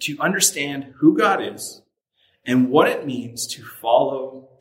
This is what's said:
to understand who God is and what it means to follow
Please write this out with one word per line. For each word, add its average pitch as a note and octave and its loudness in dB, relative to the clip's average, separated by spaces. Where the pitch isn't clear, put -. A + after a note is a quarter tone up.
to D3 -8
understand C#3+ -2
who D3+ 6
God D#3+ 2
is - -12
and B2+ 2
what D#3 4
it - -4
means A#2+ -10
to - -14
follow C3+ 0